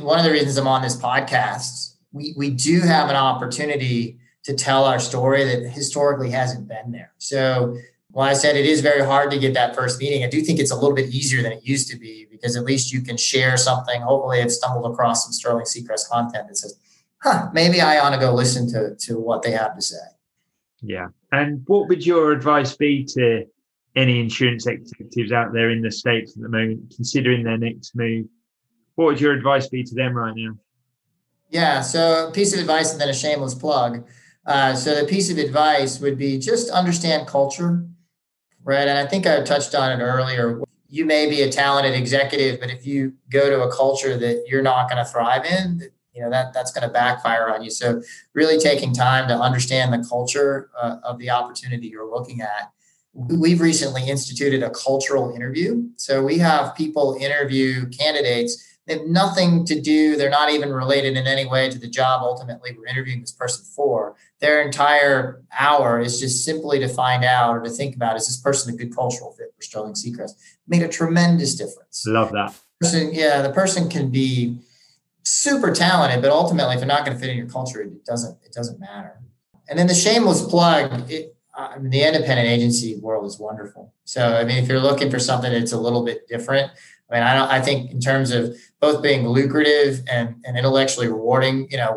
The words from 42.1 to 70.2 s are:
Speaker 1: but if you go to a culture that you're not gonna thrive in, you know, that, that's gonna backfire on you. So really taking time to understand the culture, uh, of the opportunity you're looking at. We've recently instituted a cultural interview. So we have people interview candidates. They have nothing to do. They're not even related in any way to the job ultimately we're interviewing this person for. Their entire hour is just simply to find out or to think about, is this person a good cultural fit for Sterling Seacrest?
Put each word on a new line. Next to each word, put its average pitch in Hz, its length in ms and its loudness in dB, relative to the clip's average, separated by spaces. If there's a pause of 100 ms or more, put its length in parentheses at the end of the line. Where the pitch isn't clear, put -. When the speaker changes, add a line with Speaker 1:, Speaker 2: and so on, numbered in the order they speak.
Speaker 1:
but 123 100 -8
if 123 160 -12
you 135 280 -2 (160)
go 139 200 4
to 131 120 2
a 123 120 0
culture 135 420 0
that 120 300 -2
you're 135 160 0
not 127 260 2
gonna 123 160 -2
thrive 127 400 0
in, 175 380 -2 (300)
you 120 100 -12
know, 117 80 -4
that, 127 220 -2
that's 127 180 -4
gonna 120 200 -4
backfire 120 580 2
on 110 140 -2
you. 113 80 -12
So 120 320 -2 (320)
really 156 240 4
taking 139 340 2
time 127 360 2
to 120 60 2
understand 127 580 0
the 120 160 -2
culture, 135 600 -2 (100)
uh, 120 220 -4
of 123 160 -8
the 123 120 -8
opportunity 123 560 -4
you're 110 240 -14
looking 120 300 -8
at. 104 320 -8 (420)
We've 165 460 2
recently 131 480 0
instituted 135 540 -2
a 117 80 -4
cultural 135 640 -2
interview. 165 640 -4
So 135 280 0
we 151 140 2
have 156 360 2
people 151 460 0
interview 131 720 0
candidates. 123 800 -2 (160)
They 160 80 -4
have 156 120 -6
nothing 175 600 2
to 156 140 -2
do. 151 360 4
They're 139 120 0
not 147 220 2
even 143 220 0
related 135 440 0
in 131 100 -2
any 135 200 0
way 131 240 0
to 120 80 -12
the 117 100 -14
job 127 340 0
ultimately 123 540 -8
we're 113 120 -16
interviewing 127 320 -8
this 120 100 -14
person - 340 -8 (120)
for. 117 400 -2 (240)
Their 151 200 4
entire 143 800 2 (160)
hour 131 440 4
is 120 180 -2
just 127 260 -4
simply 156 360 -2
to 131 80 -2
find 127 340 0
out 123 320 4
or 117 80 -4
to 117 80 -8
think 131 240 -6
about, 113 220 -2
is 113 100 -4
this - 140 -6
person 127 340 0
a - 20 -8
good 120 160 -10
cultural - 400 -6
fit - 220 -18
for - 80 -20
Sterling 107 320 -10
Seacrest? 117 380 -10 (340)